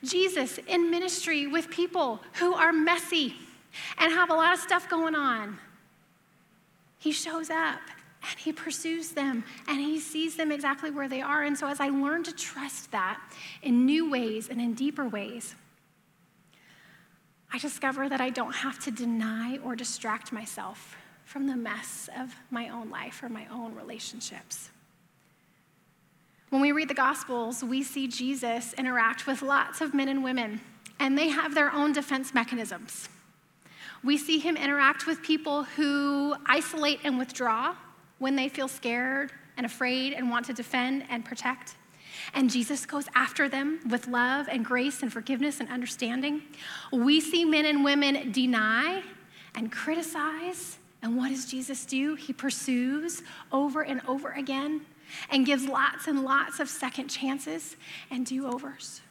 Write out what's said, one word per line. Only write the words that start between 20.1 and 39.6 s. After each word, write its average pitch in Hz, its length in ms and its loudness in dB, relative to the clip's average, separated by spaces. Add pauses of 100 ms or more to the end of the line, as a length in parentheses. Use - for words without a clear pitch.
myself 208 640 -10 (280)
from 277 220 -4
the 269 80 0
mess 220 540 -6 (100)
of 254 160 -8 (160)
my 233 180 -4
own 233 220 -10
life - 320 -10
or 262 60 -8
my 220 180 -10
own 226 300 -10
relationships. - 960 -12 (1800)
When 269 100 4
we 285 120 6
read 302 160 2
the 285 60 0
Gospels, 254 680 0
we 262 220 0
see 269 240 -4
Jesus 240 680 -2
interact 247 540 2
with 262 120 0
lots 277 400 2
of 294 140 -2
men 269 140 4
and 269 160 0
women, 233 360 -2 (380)
and 277 180 4
they 311 120 4
have 311 260 0
their 294 180 6
own 294 200 4
defense 269 420 0
mechanisms. 226 760 -2 (920)
We 277 160 4
see 311 220 2
him 311 160 2
interact 285 500 4
with 320 160 -2
people 302 400 2
who 285 720 2 (120)
isolate 294 580 2
and 269 140 2
withdraw 254 580 0 (420)
when 269 160 2
they 269 140 2
feel 269 200 -4
scared 262 640 -2 (260)
and 254 80 -2